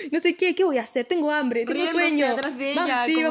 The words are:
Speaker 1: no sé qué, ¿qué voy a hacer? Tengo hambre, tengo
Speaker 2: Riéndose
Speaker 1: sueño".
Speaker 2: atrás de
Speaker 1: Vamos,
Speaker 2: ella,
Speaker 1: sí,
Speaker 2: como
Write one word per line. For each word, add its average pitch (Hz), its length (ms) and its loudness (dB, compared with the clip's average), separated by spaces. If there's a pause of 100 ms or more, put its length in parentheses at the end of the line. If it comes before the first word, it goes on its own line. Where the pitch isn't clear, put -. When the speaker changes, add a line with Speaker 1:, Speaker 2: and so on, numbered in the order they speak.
(120)
Speaker 1:
no 330 80 0
sé 339 160 2
qué, 359 180 0
¿qué 370 100 0
voy 302 140 2
a 233 40 0
hacer? 240 260 -4
Tengo 311 240 0
hambre, 254 300 0
tengo 233 120 -4
Speaker 2:
Riéndose 339 360 2
Speaker 1:
sueño". 294 180 2
Speaker 2:
atrás 269 300 -2
de 277 180 -4
Speaker 1:
Vamos, 330 160 0
Speaker 2:
ella, 247 140 0
Speaker 1:
sí, 311 100 0
Speaker 2:
como 320 160 2